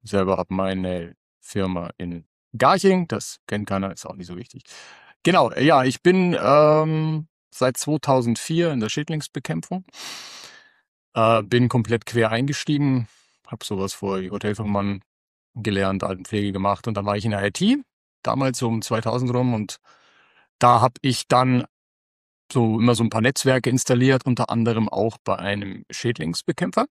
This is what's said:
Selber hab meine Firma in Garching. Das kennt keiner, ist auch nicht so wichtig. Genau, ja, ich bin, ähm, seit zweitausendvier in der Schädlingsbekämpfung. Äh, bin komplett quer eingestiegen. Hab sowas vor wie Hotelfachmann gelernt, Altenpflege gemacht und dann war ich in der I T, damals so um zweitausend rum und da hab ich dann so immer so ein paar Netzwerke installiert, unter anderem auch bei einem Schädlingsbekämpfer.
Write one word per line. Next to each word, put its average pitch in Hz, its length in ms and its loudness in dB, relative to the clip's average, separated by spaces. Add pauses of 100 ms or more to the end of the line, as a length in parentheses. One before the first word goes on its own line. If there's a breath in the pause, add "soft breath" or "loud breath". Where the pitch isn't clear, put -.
Selber 98 340 0
hab 90 140 -4
meine 92 640 -4 (260)
Firma 92 560 -4
in 87 300 -10 (300)
Garching. 180 520 4
Das - 380 -8
kennt 104 220 -6
keiner, 98 240 -4
ist - 140 -18
auch 80 100 -14
nicht 90 100 -14
so 87 100 -14
wichtig. - 280 -18 (580 loud breath)
Genau, 160 300 4
ja, 147 320 4
ich 127 180 -2
bin, 180 380 4
ähm, 156 880 4 (220)
seit 127 260 -2
zweitausendvier 143 960 0
in 127 80 -2
der 107 80 -2
Schädlingsbekämpfung. 156 960 -6 (1300 loud breath)
Äh, 113 280 4
bin 120 260 2
komplett 113 380 0
quer 113 240 0
eingestiegen. 139 760 0 (380 soft breath)
Hab - 180 -14
sowas 98 280 -4
vor 95 280 -4
wie 92 100 -8
Hotelfachmann 101 720 -4 (520)
gelernt, 98 480 -2
Altenpflege 98 500 -4
gemacht 98 360 -2
und 107 60 -6
dann 101 120 -4
war 101 100 0
ich 104 100 -4
in 110 60 0
der 98 140 -2
I 104 40 0
T, 247 320 0 (400)
damals 131 360 -2
so 120 100 -2
um 113 140 -2
zweitausend 120 520 -2
rum 123 200 2
und 107 220 -6 (800 soft breath)
da 120 220 6
hab 123 220 0
ich 127 260 -2
dann 127 360 2 (840)
so 113 300 2
immer 120 140 4
so 117 100 0
ein 107 60 0
paar 113 100 -2
Netzwerke 131 480 0
installiert, 127 560 2
unter 123 260 -2
anderem 113 380 0
auch 110 340 -2
bei 98 140 -4
einem 98 540 -6
Schädlingsbekämpfer. 165 1040 -4